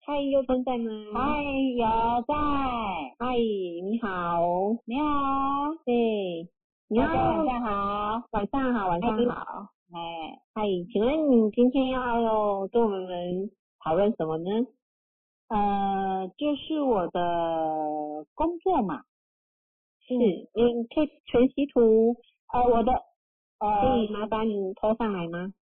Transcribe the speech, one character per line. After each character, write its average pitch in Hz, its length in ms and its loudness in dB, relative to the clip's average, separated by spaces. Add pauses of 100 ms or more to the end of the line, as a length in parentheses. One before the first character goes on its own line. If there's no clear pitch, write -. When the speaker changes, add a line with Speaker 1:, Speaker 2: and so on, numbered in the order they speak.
Speaker 1:
嗨， 285 140 0
佑 277 220 2
春 254 200 0
在 254 140 -2
吗？ 226 120 -4 (220)
Speaker 2:
嗨， 294 300 0 (340)
有 233 100 2 (400)
在。 294 80 -2 (840)
Speaker 1:
嗨， 247 180 -2
你 196 640 -2
好。 180 720 0 (140)
Speaker 2:
你 226 100 -4
好。 294 80 0 (800)
Speaker 1:
对， 208 640 -2 (400)
你 214 100 0
好。 262 140 2
Speaker 2:
大 - 0 -
家 - 300 0
晚 302 40 0
上 247 140 -2
好。 208 720 -4
Speaker 1:
晚 202 160 -2
上 262 240 0
好， 202 160 0
晚 175 140 0
上 233 260 2
好。 - 400 -8 (240)
Speaker 2:
哎。 170 480 -12 (140)
Speaker 1:
嗨， 214 120 0 (240)
请 202 140 2
问 302 260 2
你 226 200 6
今 247 200 4
天 262 200 0
要 220 760 0
跟 233 140 2
我 226 60 4
们 185 640 -4 (340)
讨 160 120 0
论 202 200 4
什 170 80 -4
么 160 140 -4
呢？ 170 120 -4 (1000)
Speaker 2:
呃， 196 760 -2 (120)
就 294 180 0
是 311 240 -6
我 226 280 2
的 156 1160 -2 (100)
工 339 260 -2
作 359 200 2
嘛。 185 220 -4 (1040)
Speaker 1:
是， 254 80 -4
Speaker 2:
嗯。 233 640 2
Speaker 1:
你 233 60 -2
可 302 200 0
以 - 60 -6 (160)
全 247 240 4
息 285 160 -2
图。 226 500 4 (340)
Speaker 2:
呃， 247 120 2
我 233 200 4
的、 247 100 2 (680)
呃， 208 240 0
Speaker 1:
可 254 160 4
以 214 100 0
麻 214 180 -4
烦 220 220 -2
你 196 240 -2
拖 214 220 0
上 226 180 -2
来 175 160 -4
吗？ 180 340 -8